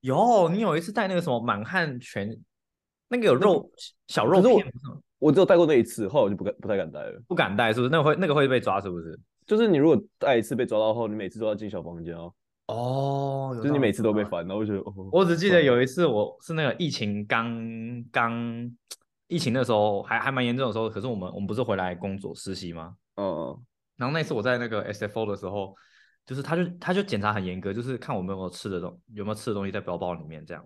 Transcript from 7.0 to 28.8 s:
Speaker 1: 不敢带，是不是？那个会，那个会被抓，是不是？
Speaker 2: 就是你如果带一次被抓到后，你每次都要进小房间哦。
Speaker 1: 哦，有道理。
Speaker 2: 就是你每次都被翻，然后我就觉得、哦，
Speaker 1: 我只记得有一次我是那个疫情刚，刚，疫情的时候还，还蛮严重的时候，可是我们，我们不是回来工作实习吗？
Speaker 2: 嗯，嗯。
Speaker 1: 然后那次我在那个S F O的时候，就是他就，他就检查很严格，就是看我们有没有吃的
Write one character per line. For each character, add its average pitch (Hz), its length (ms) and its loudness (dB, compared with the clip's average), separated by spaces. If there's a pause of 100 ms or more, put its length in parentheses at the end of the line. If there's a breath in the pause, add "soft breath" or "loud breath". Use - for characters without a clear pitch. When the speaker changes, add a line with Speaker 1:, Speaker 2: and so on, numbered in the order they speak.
Speaker 1:
不 180 80 -4
敢 104 200 2
带， 110 180 2
是 120 60 0
不 123 60 2
是？ 131 40 0
那 165 80 2
个 147 60 4
会， 151 140 4
那 185 100 0
个 143 80 2
会 139 120 4
被 127 120 2
抓， 98 220 0
是 98 80 -6
不 87 100 -6
是？ 82 180 -12 (280)
Speaker 2:
就 214 120 2
是 226 100 4
你 175 100 4
如 147 100 6
果 202 140 6 (160)
带 135 200 2
一 113 40 4
次 120 140 -6
被 120 100 0
抓 107 140 -2
到 110 140 2
后， 117 140 -2
你 104 80 -6
每 98 140 -8
次 107 100 -14
都 110 60 -4
要 107 100 -2
进 104 140 -10
小 92 120 -8
房 85 220 -12
间 82 120 -10
哦。 85 180 -14 (340)
Speaker 1:
哦， 135 840 -4
有 123 40 -6
道 113 60 -6
理。 - 0 -
Speaker 2:
就 - 60 -4
是 147 40 2
你 143 80 4
每 107 140 4
次 113 100 -2
都 110 80 4
被 104 140 2
翻， 85 200 -6
然 92 40 -8
后 98 80 -4
我 107 80 -2
就 104 100 -2
觉 95 80 -4
得、 104 60 -10
哦， 95 240 -12
Speaker 1:
我 185 100 6
只 170 140 2
记 190 120 2
得 170 140 8
有 123 180 6
一 127 40 4
次 170 200 0
我 107 360 0
是 165 120 -10
那 160 100 -2
个 127 140 0
疫 165 120 -2
情 104 360 -4
刚， 117 840 -4
刚， 117 580 -2 (580)
疫 175 120 -2
情 117 140 0
的 131 100 2
时 120 80 0
候 104 320 2
还， 117 160 -2
还 135 120 -2
蛮 127 140 0
严 120 100 0
重 131 120 -2
的 107 60 -4
时 110 40 -4
候， 113 120 -2
可 107 100 -8
是 117 80 -6
我 117 80 -4
们， 92 180 -8
我 95 60 -10
们 98 80 -4
不 107 60 -4
是 123 100 -2
回 101 140 0
来 90 180 -2
工 98 220 -8
作 98 180 -10
实 - 180 -10
习 87 200 -10
吗？ 82 200 -14 (220)
Speaker 2:
嗯， 101 100 -4
嗯。 78 380 -6 (320)
Speaker 1:
然 120 120 -4
后 143 60 -2
那 165 80 0
次 151 120 -4
我 110 80 -2
在 123 160 0
那 120 100 -4
个 107 140 -2
S 104 240 -6
F 110 160 -4
O 110 40 0
的 101 100 -4
时 98 100 -12
候， 95 280 -8 (520 soft breath)
就 131 100 -12
是 139 80 -8
他 160 140 -2
就， 180 80 0 (120)
他 180 160 -4
就 202 80 0
检 120 200 -4
查 104 100 0
很 104 120 -2
严 90 180 -6
格， 98 100 -4
就 113 100 -4
是 127 160 -6
看 139 160 -8
我 98 80 -4
们 92 100 -6
有 95 60 -6
没 95 60 -8
有 90 60 -6
吃 101 200 -10
的 90 120 -4